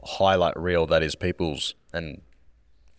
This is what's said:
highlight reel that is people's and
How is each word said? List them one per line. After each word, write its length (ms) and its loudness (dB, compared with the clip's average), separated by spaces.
highlight 520 2
reel 280 2
that 180 2
is 120 -4
people's 600 -4
and 300 -10